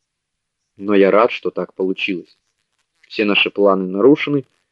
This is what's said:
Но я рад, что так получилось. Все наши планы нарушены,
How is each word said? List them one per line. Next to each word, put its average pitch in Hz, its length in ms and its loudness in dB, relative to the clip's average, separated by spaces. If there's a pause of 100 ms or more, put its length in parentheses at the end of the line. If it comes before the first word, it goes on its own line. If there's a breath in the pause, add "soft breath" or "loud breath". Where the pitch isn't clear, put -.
(760)
Но 101 180 -2
я 95 160 6
рад, 110 200 2
что - 200 -10
так - 240 -10
получилось. 92 640 -8 (680)
Все - 220 -6
наши 101 260 0
планы 95 360 0
нарушены, 131 600 0 (240)